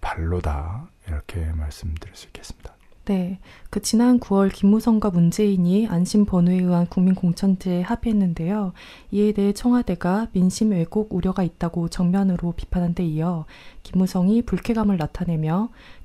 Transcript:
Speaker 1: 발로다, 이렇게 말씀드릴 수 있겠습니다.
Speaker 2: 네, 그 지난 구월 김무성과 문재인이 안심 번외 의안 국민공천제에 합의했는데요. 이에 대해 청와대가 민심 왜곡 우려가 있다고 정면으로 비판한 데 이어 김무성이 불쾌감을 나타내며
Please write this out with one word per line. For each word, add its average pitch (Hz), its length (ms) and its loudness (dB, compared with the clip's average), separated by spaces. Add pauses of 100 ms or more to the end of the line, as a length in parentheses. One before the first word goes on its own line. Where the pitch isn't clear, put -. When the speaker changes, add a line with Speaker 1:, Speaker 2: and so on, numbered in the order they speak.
Speaker 1:
발로다, 85 880 -4 (180)
이렇게 80 380 -6
말씀드릴 78 680 -8
수 - 140 -20
있겠습니다. - 480 -18 (300)
Speaker 2:
네, 185 340 -4 (320)
그 214 100 -4
지난 240 380 4
구월 196 300 2
김무성과 214 600 2
문재인이 185 800 2
안심 185 360 2
번외 180 360 2
의안 175 260 2
국민공천제에 185 960 0
합의했는데요. 190 920 -2 (360)
이에 208 220 2
대해 202 220 2
청와대가 226 800 0
민심 185 360 2
왜곡 208 420 -2
우려가 185 300 -2
있다고 170 480 -2
정면으로 180 640 0
비판한 175 420 -2
데 185 100 -2
이어 160 420 -2 (360)
김무성이 185 600 2
불쾌감을 202 540 0
나타내며 165 720 -2 (360)